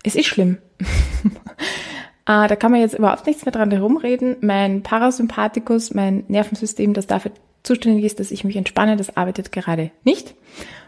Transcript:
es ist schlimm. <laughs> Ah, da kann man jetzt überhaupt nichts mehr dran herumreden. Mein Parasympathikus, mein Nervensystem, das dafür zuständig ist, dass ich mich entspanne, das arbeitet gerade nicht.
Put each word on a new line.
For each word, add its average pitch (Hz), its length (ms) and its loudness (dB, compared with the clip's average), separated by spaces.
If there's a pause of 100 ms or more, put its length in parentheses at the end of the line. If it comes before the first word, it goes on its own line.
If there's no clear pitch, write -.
es - 120 -4
ist 311 120 2
schlimm. 185 320 0 (220)
<laughs> - 580 0 (840)
Ah, 214 220 6
da 208 80 4
kann 226 160 2
man 240 100 6
jetzt 226 140 2
überhaupt 214 320 2
nichts 302 180 -2
mehr 254 60 -2
dran 214 220 0
herumreden. 247 720 0
Mein 196 420 0
Parasympathikus, 226 1080 0
mein 196 360 0
Nervensystem, 208 680 -2
das 196 140 -4
dafür 196 240 -4 (320)
zuständig 226 400 2
ist, 208 160 -2
dass 202 100 -6
ich 202 140 -10
mich 196 100 -2
entspanne, 202 400 0
das 202 220 -4
arbeitet 185 340 -4
gerade 165 400 -4 (140)
nicht. - 320 0 (520)